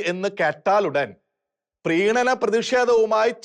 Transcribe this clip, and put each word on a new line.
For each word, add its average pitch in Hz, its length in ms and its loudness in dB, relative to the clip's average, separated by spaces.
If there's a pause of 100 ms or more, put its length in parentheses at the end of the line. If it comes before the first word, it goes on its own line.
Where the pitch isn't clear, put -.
(120)
എന്ന് 185 180 -4 (100)
കേട്ടാലുടൻ 151 720 0 (760)
പ്രീണന 208 440 2 (120)
പ്രതിഷേധവുമായി 226 880 2 (140)